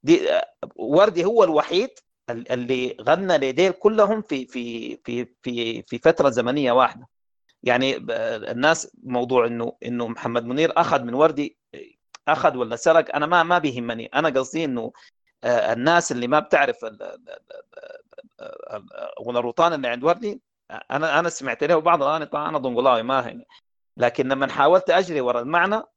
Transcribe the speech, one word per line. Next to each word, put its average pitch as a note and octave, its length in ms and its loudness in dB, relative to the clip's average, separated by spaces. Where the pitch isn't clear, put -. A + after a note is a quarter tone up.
دي، B2+ 300 4
آه، - 200 -2
وردي E3+ 500 2
هو A3 180 6
الوحيد E3+ 460 2
ال-، A#2+ 220 -8
اللي B2+ 500 -2
غنى E3 360 2
لديل C#3 340 2
كلهم G#3+ 500 2
في، C4 260 -6
في، A#2+ 500 -10
في، A#2+ 300 -6
في، A#2 400 -6
في - 160 -10
فترة D#3+ 320 4
زمنية B2 420 0
واحدة. B2 360 2
يعني B2 360 0
ب-، - 120 -10
الناس A#2 920 -2
موضوع B2 440 2
إنه، A#2 380 -6
إنه A#2+ 220 -4
محمد A#2 380 -4
منير C#3+ 320 0
أخذ C#3+ 260 2
من A#2+ 100 -6
وردي، D3 440 0
أخذ C#3+ 300 2
ولا A#2 180 -4
سرق، D#3+ 400 2
أنا D3 100 0
ما، E3+ 180 2
ما F3 140 2
بيهمني. A#2+ 480 -4
أنا D#3 240 0
قصدي C3+ 360 -2
إنه، A#2+ 260 -4
آه، A#2 300 2
الناس D#3+ 380 2
اللي B2 160 -4
ما D3 120 2
بتعرف C#3+ 460 0
ال-، G#2 180 -12
ال-، - 260 -16
ال-، - 0 -
ال-، - 1120 -20
ال-، - 340 -14
ال-، - 520 -14
غنى A#2+ 120 0
الروطان C#3+ 340 0
اللي C3+ 140 -4
عند A#2+ 160 -4
وردي، G#3 380 -2
أنا، D3 280 0
أنا E3+ 100 0
سمعت C3 340 -6
له E3 160 2
بعض E3 240 2
الأغاني، D3+ 220 -2
طبعا D3+ 240 -6
أنا D3+ 100 -4
دنقلاوي B2 440 2
ما B2+ 240 -2
هي. - 180 -16
لكن B2+ 300 0
لما C3+ 200 0
حاولت D#3+ 420 4
أجري E3 320 0
ورا A#2+ 200 0
المعنى F3 400 0